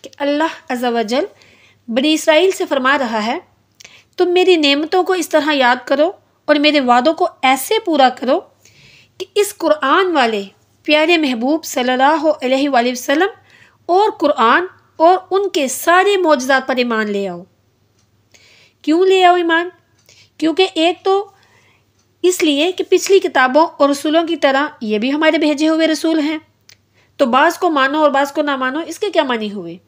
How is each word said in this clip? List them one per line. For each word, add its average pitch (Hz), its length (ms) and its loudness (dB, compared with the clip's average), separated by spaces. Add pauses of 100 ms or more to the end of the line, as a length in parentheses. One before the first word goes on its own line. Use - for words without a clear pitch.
कि - 160 -18
अल्लाह 294 300 -2 (220)
अज़्ज़ा 247 200 -4
व 233 120 -2
जल 254 260 -4 (600)
बनी 269 220 0
इसराइल 320 400 2
से 381 120 -4
फरमा 269 320 0
रहा 233 220 -4
है, 240 240 -4 (760)
"तुम 359 100 0
मेरी 359 280 2
नेमतों 302 480 0
को 370 100 -2
इस 330 160 -6
तरह 302 200 0
याद 254 340 0
करो 302 380 -2 (260)
और 302 100 4
मेरे 294 220 2
वादों 247 340 2
को 330 140 -2 (160)
ऐसे 269 340 0
पूरा 302 300 2
करो 254 300 -2 (840)
कि 381 160 -12
इस 403 160 -2
कुरान 311 600 0
वाले 220 380 -2 (340)
प्यारे 311 340 2
महबूब 277 440 -2
सल्लल्लाहु 269 680 0
अलैहि 269 400 0
वसल्लम 262 600 0 (600)
और 392 220 2
कुरान 294 580 0 (320)
और 359 320 2
उनके 370 360 -2
सारे 381 480 2
मौजज़ात 277 520 0
पर 254 100 -2
ईमान 226 300 -2
ले 202 180 -4
आओ।" 175 200 -12 (1400)
क्यों 339 220 2
ले 381 160 4
आओ 349 140 6
ईमान? 349 360 -2 (680)
क्योंकि 311 360 0
एक 330 280 0
तो 392 300 -2 (880)
इसलिए 339 480 0
कि 370 100 -6
पिछली 381 380 2
किताबों 302 460 2
और 285 240 0
रसूलों 311 340 0
की 330 120 -4
तरह 285 460 0
ये 214 160 -4
भी 247 120 -2
हमारे 311 280 0
भेजे 302 280 0
हुए 320 200 2
रसूल 320 340 -2
हैं, 302 200 -4 (800)
तो 285 80 2
बाज़ 285 320 2
को 370 120 0
मानो 285 320 0
और 294 80 4
बाज़ 277 220 -2
को 311 100 -2
ना 285 140 -2
मानो, 262 240 -6
इसके 339 300 -8
क्या 320 140 0
मानी 226 240 -4
हुए? 185 400 -12